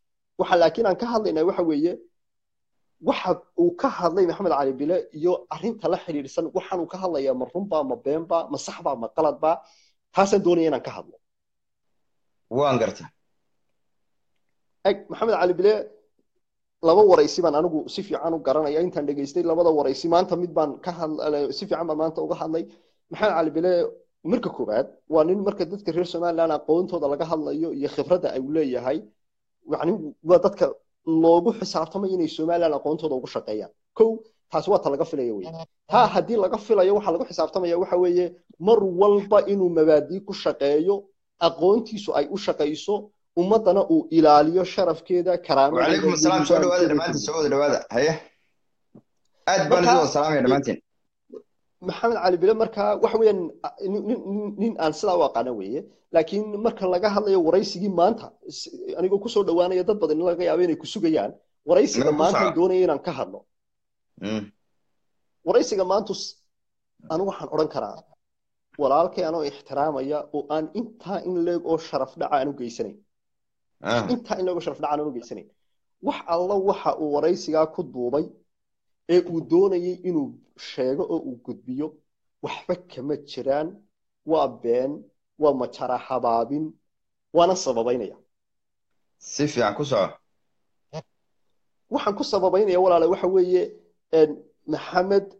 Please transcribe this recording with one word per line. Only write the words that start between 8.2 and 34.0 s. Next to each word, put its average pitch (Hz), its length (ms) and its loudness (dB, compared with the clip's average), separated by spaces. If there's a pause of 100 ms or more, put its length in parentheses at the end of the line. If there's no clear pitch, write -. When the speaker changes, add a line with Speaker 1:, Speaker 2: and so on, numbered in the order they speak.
Speaker 1:
ma 143 80 -6
saxbaa, 170 380 -6
ma 117 120 -8
qaladbaa? 156 480 0 (580)
Taasaan 196 280 4
doonaya 165 260 4
inaan 131 140 0
ka 139 80 -12
hadlo. - 260 -16 (1300)
Speaker 2:
Waan 135 280 0
gartaa. 101 300 -4 (1800)
Speaker 1:
Eg, 196 120 4 (120)
Maxamed 220 260 -2
Cali 180 200 2
Bile, 190 200 4 (1080)
laba 170 200 8
waraysi 160 400 6
baan 156 120 2
anigu 156 240 0 (100)
si - 140 -10
fiican 160 320 -4
u 160 40 -4
garanaya. 151 420 0
Intaan 165 260 -4
dhegaystay 143 360 -4
labada 165 280 2
waraysi, 139 380 0
maanta 180 280 2
mid 175 180 -4
baan 156 160 0 (100)
ka 180 120 -8
hadl-, 151 600 -4
si 190 140 -10
fiican 165 200 -4
baan 156 120 -4
maanta 160 240 -4
uga 156 140 -4
hadlay. 160 280 -4 (460)
Maxamed 190 240 0
Cali 160 160 0
Bile, 165 220 0 (520)
marka 214 260 -2
koowaad, 113 360 -2 (220)
waa 156 160 4
nin 185 180 0
marka 196 240 -4
dadka 196 260 -8
reer 175 140 -2
Somaliland 165 460 -2
aqoontooda 165 560 -2
laga 143 160 -4
hadlayo 160 480 -4
iyo 139 160 -6
khibradda 151 440 -2
ay 131 80 -6
u 135 120 -8
leeyahay, 135 460 -2 (720)
yacni, 151 240 -2 (300)
waa 170 160 6
dadka 185 280 2 (400)
loogu 165 460 6
xisaabtamay 190 600 -6
inay 175 160 0
Somaliland 165 460 0
aqoontooda 151 400 -4
ugu 127 120 -6
shaqeeyaan. 110 440 -8 (240)
Kow, 226 160 4 (420)